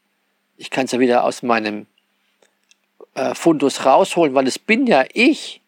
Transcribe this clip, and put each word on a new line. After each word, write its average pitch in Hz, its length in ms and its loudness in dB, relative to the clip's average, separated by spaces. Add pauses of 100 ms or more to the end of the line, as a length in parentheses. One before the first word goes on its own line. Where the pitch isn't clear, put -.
(580)
Ich - 120 -18
kann's 131 240 -6
ja 120 60 0
wieder 123 260 2
aus - 180 -4
meinem, 107 420 -4 (1300)
äh, 127 220 -4
Fundus 143 500 0
rausholen, 156 500 2
weil 135 120 2
es 123 100 -4
bin 240 300 0
ja 143 260 4
ich. - 540 0